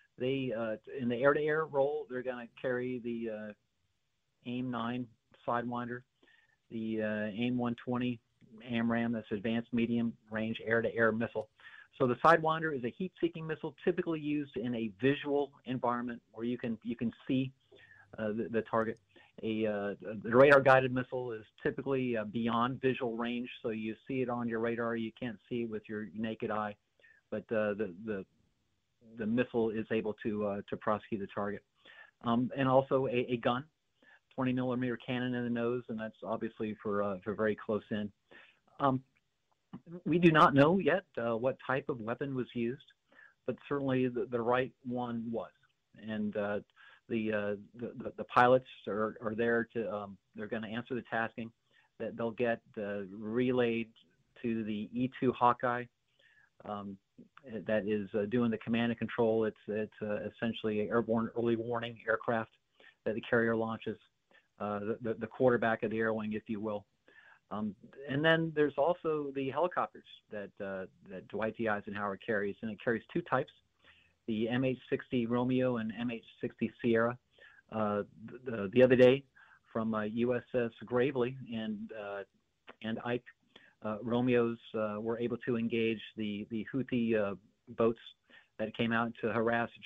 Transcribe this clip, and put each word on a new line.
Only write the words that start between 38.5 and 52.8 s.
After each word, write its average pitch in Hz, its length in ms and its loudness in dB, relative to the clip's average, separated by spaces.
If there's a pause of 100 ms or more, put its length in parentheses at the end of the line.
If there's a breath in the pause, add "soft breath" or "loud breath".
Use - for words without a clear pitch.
Um, 131 220 2 (1040)
we 147 120 4
do 170 140 8
not 156 220 8
know 151 260 8
yet, 170 240 2 (140)
uh, 117 180 0
what 127 300 0
type 131 240 -2
of 131 100 -4
weapon 120 340 -4
was 123 200 -2
used, 120 320 -4 (600 loud breath)
but 123 100 -4 (120)
certainly 131 400 2
the, 120 240 -2
the 120 80 0
right 120 320 2 (160)
one 120 440 -4
was. 104 200 -6 (560)
And, 107 300 -4
uh, 104 220 -2 (500 loud breath)
the, 110 240 0
uh, 104 220 -2 (200)
the, 120 220 -8
the, 110 200 -8
the 107 80 -6
pilots 127 420 6 (200)
are, 107 340 -2
are 110 140 -4
there 117 380 2
to, 104 200 -4
um, 101 240 -8 (180)
they're 107 120 -10
gonna 113 200 -8
answer 117 280 -8
the 110 160 -6
tasking 113 400 -4 (480 soft breath)
that 110 160 -6
they'll 117 160 -4
get, 117 300 0 (160)
uh, 101 240 -4 (160)